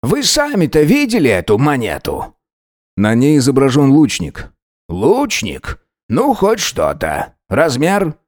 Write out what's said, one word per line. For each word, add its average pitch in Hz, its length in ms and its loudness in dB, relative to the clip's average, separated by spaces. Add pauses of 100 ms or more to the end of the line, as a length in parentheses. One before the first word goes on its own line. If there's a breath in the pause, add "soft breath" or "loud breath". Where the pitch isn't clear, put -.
Вы 240 220 -2
сами-то 233 580 0
видели 214 480 2
эту 101 280 0
монету?» 110 800 -4 (600)
«На 107 200 0
ней 143 220 4
изображён 135 540 2
лучник». 123 640 0 (340)
«Лучник? 208 1000 -4 (220)
Ну, 226 260 0
хоть 214 260 0
что-то. 76 760 -6 (140)
Размер? 156 680 0 (120)